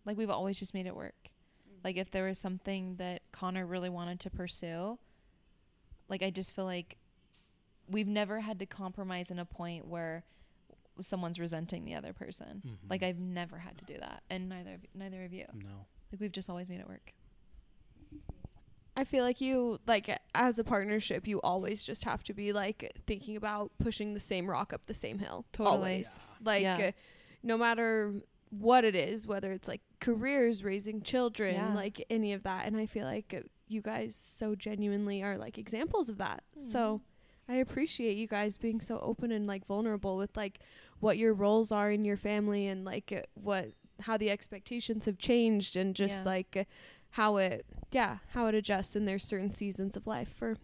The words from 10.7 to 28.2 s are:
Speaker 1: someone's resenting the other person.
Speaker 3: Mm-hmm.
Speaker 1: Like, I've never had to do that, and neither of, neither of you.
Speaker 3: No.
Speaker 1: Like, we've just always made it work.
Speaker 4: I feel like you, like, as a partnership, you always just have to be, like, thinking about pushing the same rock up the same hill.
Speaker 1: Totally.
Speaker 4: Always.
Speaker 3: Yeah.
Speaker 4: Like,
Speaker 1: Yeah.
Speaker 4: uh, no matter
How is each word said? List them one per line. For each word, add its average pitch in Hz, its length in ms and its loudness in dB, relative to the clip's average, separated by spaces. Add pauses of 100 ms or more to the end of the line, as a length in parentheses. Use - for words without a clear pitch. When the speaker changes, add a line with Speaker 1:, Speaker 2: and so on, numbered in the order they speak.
Speaker 1:
someone's 175 380 -4
resenting 170 460 -4
the - 100 -8
other - 180 -8
person. - 540 -12
Speaker 3:
Mm-hmm. 120 240 -12
Speaker 1:
Like, 185 140 -2
I've 180 160 -2
never 175 380 -6
had 175 200 -16
to - 60 -18
do 143 160 -14
that, - 280 -12
and 185 200 -6
neither 185 260 -10
of, 180 60 -16 (140)
neither 190 300 -12
of 175 80 -12
you. 185 220 -12
Speaker 3:
No. 98 320 -14 (240)
Speaker 1:
Like, 196 100 -10
we've 208 120 -4
just 190 180 -8
always 180 180 -8
made 180 120 -10
it - 80 -14
work. - 240 -18 (1800)
Speaker 4:
I 269 80 2
feel 262 180 4
like 247 180 2
you, 254 460 2
like, 214 240 4 (240)
as 240 240 6
a 226 60 2
partnership, 208 640 2
you 208 140 0
always 185 420 0
just - 180 -6
have - 220 -2
to 208 100 -6
be, 208 180 -2
like, 202 540 -2
thinking 214 300 -4
about 208 420 -4
pushing 214 340 0
the 208 80 -6
same 190 300 -2
rock 196 220 -2
up - 140 -10
the - 80 -6
same - 260 -6
hill. - 320 -8
Speaker 1:
Totally. 202 240 6
Speaker 4:
Always. 190 420 0
Speaker 3:
Yeah. - 40 -18 (220)
Speaker 4:
Like, 208 180 4
Speaker 1:
Yeah. 190 140 4 (120)
Speaker 4:
uh, 196 40 2 (520)
no 226 120 4
matter 226 580 2 (360)